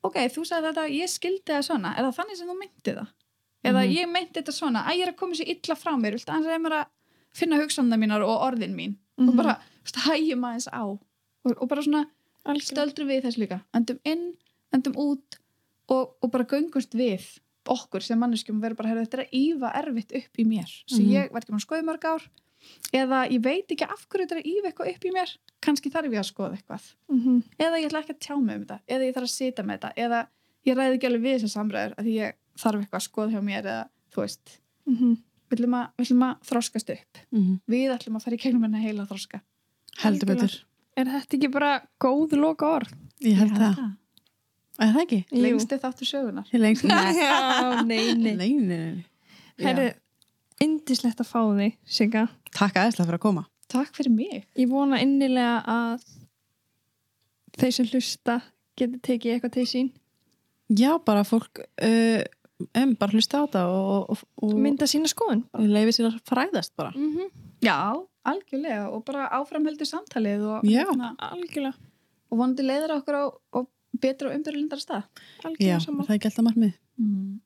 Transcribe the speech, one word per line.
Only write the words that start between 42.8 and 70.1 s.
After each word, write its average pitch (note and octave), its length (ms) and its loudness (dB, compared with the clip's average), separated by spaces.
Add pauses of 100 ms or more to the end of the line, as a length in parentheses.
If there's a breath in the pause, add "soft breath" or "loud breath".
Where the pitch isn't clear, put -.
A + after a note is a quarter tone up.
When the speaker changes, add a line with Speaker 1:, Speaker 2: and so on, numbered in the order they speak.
Speaker 2:
Ég G#3+ 140 6
held G#3 160 6
Speaker 1:
Ég G#3 40 0
held G#3+ 60 4
Speaker 2:
það. G3+ 140 4
Speaker 1:
það. G#3 200 -6 (840)
Speaker 2:
Er G#3+ 120 6
það D4 100 4
ekki? A#3+ 300 0
Speaker 3:
Jú. B3 100 2
Speaker 1:
Lengstu A#3+ 360 2
þáttur C4 280 -6
sögunar. G#3 460 -4
Speaker 2:
Ég A#3+ 80 4
lengst. A3 240 4
Speaker 3:
<laughs> - 0 -
Já, C4+ 1040 4
nei, A3+ 280 2
nei. A3+ 220 2
Speaker 2:
Nei, F#3+ 160 0
nei, G3+ 240 2 (160)
nei. F3 120 -10 (540 soft breath)
Speaker 3:
Herðu, C4 360 0
Speaker 2:
Já. - 0 - (680)
Speaker 3:
yndislegt C#4+ 600 0
að A#3 60 -4
fá A#3 140 -2 (160)
þig, G3+ 200 0 (100)
Sigga. A3 420 0 (240)
Speaker 2:
Takk G3+ 220 0
æðislega F#3+ 320 2
fyrir E3+ 120 -2
að - 20 -6
koma. F#3+ 260 0 (220)
Speaker 1:
Takk C4+ 260 -4
fyrir C#4 160 -2
mig. A3 360 0 (100)
Speaker 3:
Ég B3+ 120 2
vona C4+ 300 2
innilega B3+ 680 2
að A#3 380 -2 (1600)
þeir B3+ 140 4
sem B3 140 0
hlusta A#3+ 540 -2 (380)
geti B3 220 -2
tekið A#3+ 340 -2
eitthvað A#3+ 180 -4
til B3+ 140 0
sín. B3+ 240 -2 (800)
Speaker 2:
Já, A#3+ 220 6 (120)
bara G#3 200 4
fólk, - 360 -2
uh, A3+ 600 2 (520)
em, B3+ 220 4
bara G3+ 160 0
hlusta A3 280 2
á D4 40 2
þetta G#3+ 220 0
og, F#3+ 440 0
og, - 140 -4 (120)
og G#3+ 220 0
Speaker 3:
Mynda C#4+ 280 2
sína D4+ 240 2
skoðun B3+ 400 0
bara. A3 160 2
Speaker 2:
leyfi G#3+ 300 4
sér A3+ 140 2
að A3+ 140 -6
fræðast C4 520 -2
bara. - 180 -6
Speaker 3:
Mhm. D#4 360 -4 (300)
Speaker 1:
Já, F#3+ 160 4 (480)
algjörlega C#4 680 -4
og A3 140 -8
bara C#4 240 -6
áframheldur D4+ 600 -2
samtalið G#3+ 580 -4